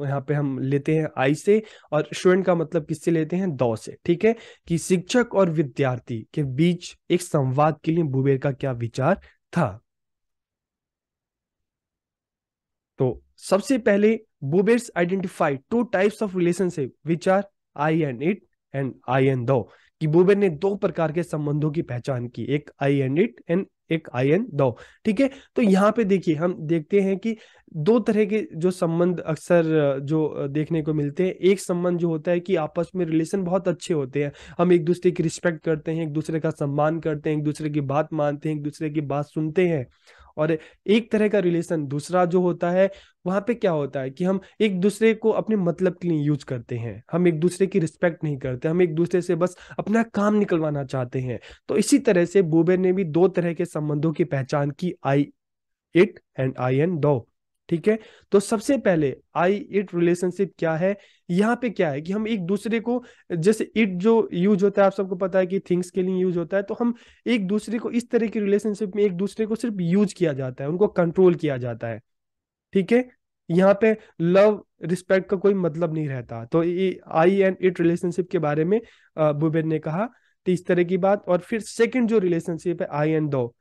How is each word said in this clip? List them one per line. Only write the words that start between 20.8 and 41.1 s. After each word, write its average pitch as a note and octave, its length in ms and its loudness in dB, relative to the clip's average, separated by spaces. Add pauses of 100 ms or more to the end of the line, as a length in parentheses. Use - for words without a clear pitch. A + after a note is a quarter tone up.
के E3+ 100 -2
संबंधों D3+ 480 -2
की D#3+ 120 -4
पहचान A#2+ 460 -6
की, A#2+ 160 -10
एक C#3+ 260 -4 (120)
I C#3 60 2
and C#3 300 0
it A3+ 320 -2
and F#3 140 0 (260)
एक D#3+ 260 -4
I B2+ 80 0
and F#3+ 300 2
thou। C3+ 180 0 (320)
ठीक G#3+ 160 0
है, C4+ 100 2 (240)
तो B3+ 80 0
यहाँ G3+ 300 4
पे A3+ 120 0
देखिए, F#3 300 2
हम E3+ 200 -2 (120)
देखते E3+ 340 0
हैं F#3+ 180 -2
कि A3 180 -6 (400)
दो G3 240 2
तरह G#3+ 240 0
के G3+ 300 -2
जो E3 160 0
संबंध E3+ 500 0
अक्सर, E3 440 0 (360)
जो C#3+ 480 -2
देखने D#3 340 -2
को D#3 120 -2
मिलते D3 320 -2
हैं, F#3 60 -2
एक F#3+ 280 2
संबंध F3 380 -2
जो E3+ 100 0
होता D#3+ 220 -4
है F3 100 0
कि F3+ 160 -2
आपस D#3+ 400 -4
में F3+ 100 -2
रिलेशन D#3+ 380 -2
बहुत F#3 240 -2
अच्छे - 260 -4
होते C#3+ 300 -4
हैं, C#3+ 80 -6 (260)
हम F3 140 4
एक E3+ 120 4
दूसरे F3 260 2
की E3+ 120 -2
रिस्पेक्ट D#3+ 420 -2
करते D#3+ 280 -2
हैं, E3 100 -4
एक D3+ 100 -6
दूसरे D#3 280 -4
का D#3+ 100 -2
सम्मान D3+ 500 -2
करते D#3 300 -4
हैं, D3+ 60 0
एक D3+ 60 -2
दूसरे D3+ 280 -4
की D3 100 -2
बात C#3+ 320 -2
मानते D3 360 -2
हैं, D3+ 80 -4
एक D3 60 -8
दूसरे D3+ 280 -6
की D#3 100 -4
बात C#3+ 260 -4
सुनते D#3+ 420 -2
हैं। C#3+ 180 -2 (500)
और D#3 220 0 (280)
एक G#3+ 260 2